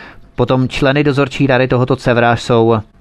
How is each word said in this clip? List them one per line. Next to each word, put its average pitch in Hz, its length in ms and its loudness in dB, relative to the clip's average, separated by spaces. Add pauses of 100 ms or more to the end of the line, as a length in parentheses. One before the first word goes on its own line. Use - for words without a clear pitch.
(360)
Potom 127 320 0
členy 143 360 -2
dozorčí 139 440 0
rady 127 200 2
tohoto 127 280 0
Cevra 117 400 0
jsou 113 440 2 (220)